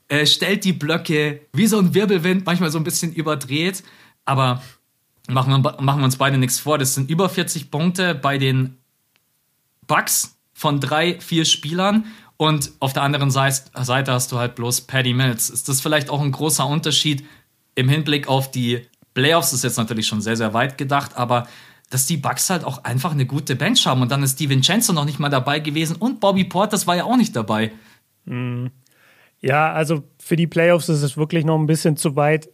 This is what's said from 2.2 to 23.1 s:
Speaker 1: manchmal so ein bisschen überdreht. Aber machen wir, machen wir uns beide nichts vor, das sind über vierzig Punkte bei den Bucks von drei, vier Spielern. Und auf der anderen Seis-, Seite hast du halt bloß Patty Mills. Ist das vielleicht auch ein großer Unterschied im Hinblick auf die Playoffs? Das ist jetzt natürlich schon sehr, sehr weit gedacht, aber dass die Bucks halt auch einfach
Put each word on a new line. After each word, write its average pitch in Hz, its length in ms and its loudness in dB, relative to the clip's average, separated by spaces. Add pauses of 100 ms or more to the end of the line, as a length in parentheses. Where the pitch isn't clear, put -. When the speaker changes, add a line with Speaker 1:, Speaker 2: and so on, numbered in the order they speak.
Speaker 1:
manchmal 175 260 0
so 165 80 -2
ein 160 40 -2
bisschen 160 300 -4
überdreht. 151 720 -4 (400)
Aber 131 360 0 (680)
machen 135 340 2
wir, 135 180 0
machen 139 200 2
wir 135 40 2
uns 131 120 0
beide 139 200 2
nichts 127 220 0
vor, 151 180 0
das 135 180 -2
sind 135 140 -4
über 175 200 2
vierzig 180 420 -4
Punkte 175 460 0
bei 139 200 -2
den 131 420 0 (1080)
Bucks - 500 0 (160)
von 143 280 0
drei, 160 400 0
vier 160 240 0
Spielern. 190 600 0 (320)
Und 156 440 0
auf 135 120 -2
der 139 100 -2
anderen 139 280 2
Seis-, 135 400 0 (120)
Seite 131 300 0
hast 127 200 -2
du 123 60 -4
halt 120 180 -4
bloß 120 260 -4
Patty 127 320 -2
Mills. 123 360 0
Ist - 180 -8
das 135 120 0
vielleicht 151 300 0
auch 143 100 -2
ein 143 120 0
großer 143 340 0
Unterschied 147 580 0 (520)
im 131 120 2
Hinblick 147 400 0
auf 135 220 0
die 120 360 -2 (280)
Playoffs? 165 360 2
Das 139 100 -2
ist - 40 -4
jetzt 117 140 -2
natürlich 113 300 -2
schon 107 120 -2
sehr, 113 160 -2
sehr 110 160 -2
weit 131 260 -2
gedacht, 139 380 -2
aber 120 300 -2 (440)
dass 131 160 -2
die 165 100 -2
Bucks 135 340 -2
halt 180 140 -2
auch - 180 -8
einfach 131 300 -2